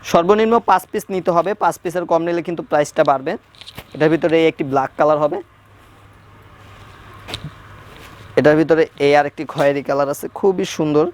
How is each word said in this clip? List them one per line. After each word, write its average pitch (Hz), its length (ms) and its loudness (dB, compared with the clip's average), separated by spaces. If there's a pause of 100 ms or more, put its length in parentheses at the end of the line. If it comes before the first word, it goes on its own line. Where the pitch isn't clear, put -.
সর্বনিম্ন 214 460 2 (140)
পাঁচ 185 220 2
পিস 208 220 -6
নিতে 185 240 -4
হবে, 170 140 0 (120)
পাঁচ 170 180 -2
পিসের 175 300 -6
কম 165 160 2
নিলে 170 200 -4
কিন্তু 170 220 -8
প্রাইসটা 151 400 0
বাড়বে। 139 240 -2 (600)
এটার 151 180 2
ভিতরে 160 280 0
এই 160 100 4
একটি 160 200 -8
ব্ল্যাক 135 280 -2
কালার 151 240 4
হবে, 151 140 -2 (3000)
এটার 147 200 6
ভিতরে 160 240 2 (220)
এই 143 140 4
আরেকটি 143 240 -4 (100)
খয়েরি 143 360 0
কালার 139 240 0
আছে, - 120 -10 (140)
খুবই 190 260 0 (120)
সুন্দর। 151 360 0